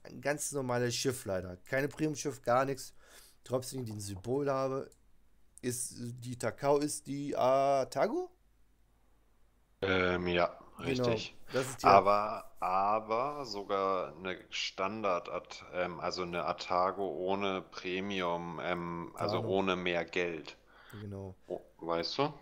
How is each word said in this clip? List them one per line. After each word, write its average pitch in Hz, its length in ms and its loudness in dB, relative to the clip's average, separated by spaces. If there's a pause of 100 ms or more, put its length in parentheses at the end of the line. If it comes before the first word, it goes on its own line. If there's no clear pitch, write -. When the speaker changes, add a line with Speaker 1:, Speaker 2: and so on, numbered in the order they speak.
Speaker 1:
ein - 180 -14
ganz 147 300 -2
normales 123 440 2
Schiff 127 300 0
leider. 92 400 -2
Keine 139 220 2
Premium-Schiff, 147 540 -2
gar 127 240 4
nichts. 135 280 -4 (500)
Trotzdem, 127 420 -2
den 107 140 -6
Symbol 113 500 -2
habe, 135 400 0 (720)
ist, 123 360 -4
die 123 400 -8
Takao 139 420 4
ist 147 280 -4
die 143 300 -4
Atago? 139 960 2 (1500)
Speaker 2:
Ähm, 92 440 2
ja, 87 300 2 (260)
Speaker 1:
Genau, 120 400 0
Speaker 2:
richtig. - 120 -12 (160)
Speaker 1:
das 127 180 0
ist - 140 -4
die 98 180 10
Speaker 2:
Aber, 104 580 2
aber 110 880 0
sogar 98 720 0
eine 90 220 -6 (100)
Standard 98 800 -2
At-, - 440 -8
ähm, 87 260 -2
also 87 240 -2
eine 87 220 -2
Atago 92 600 0
ohne 92 540 0
Premium, 90 1040 -4
ähm, 85 520 -4
also 101 240 -2
Speaker 1:
Tarnung. - 60 -4
Speaker 2:
ohne 95 300 2
mehr 87 300 0
Geld. 85 520 -4 (360)
Speaker 1:
Genau. 98 420 -10 (120)
Speaker 2:
Oh, 90 140 -8 (180)
weißt 82 400 -2
du? 147 220 2